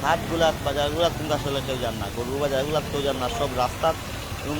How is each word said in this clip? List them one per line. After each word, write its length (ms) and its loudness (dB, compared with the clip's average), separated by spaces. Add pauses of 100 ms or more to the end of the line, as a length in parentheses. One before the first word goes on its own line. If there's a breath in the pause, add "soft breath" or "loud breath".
হাটগুলার, 520 2 (120)
বাজারগুলার 520 2
কিন্তু 160 0
আসলে 340 0
কেউ 160 -2
যান 180 -2
না, 60 -2 (100)
গরু 140 -2 (120)
বাজারগুলার 480 2
কেউ 100 0
যান 160 0
না, 100 0 (120)
সব 180 0
রাস্তার 360 2 (500)
এবং 160 -2